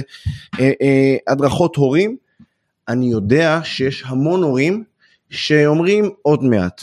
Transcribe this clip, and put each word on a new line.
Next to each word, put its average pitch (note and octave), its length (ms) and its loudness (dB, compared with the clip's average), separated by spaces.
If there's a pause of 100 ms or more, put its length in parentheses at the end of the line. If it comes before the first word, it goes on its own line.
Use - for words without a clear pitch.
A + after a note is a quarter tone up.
(600)
אה, C3+ 120 4 (100)
אה, C3+ 340 2 (120)
הדרכות C#3+ 480 0
הורים, D#3 400 0 (720)
אני B2 240 -2
יודע C#3+ 520 2
שיש - 440 -6
המון D3+ 360 0
הורים D#3 400 0 (460)
שאומרים, E3+ 800 2 (120)
"עוד C#3+ 220 0
מעט, G#2 400 0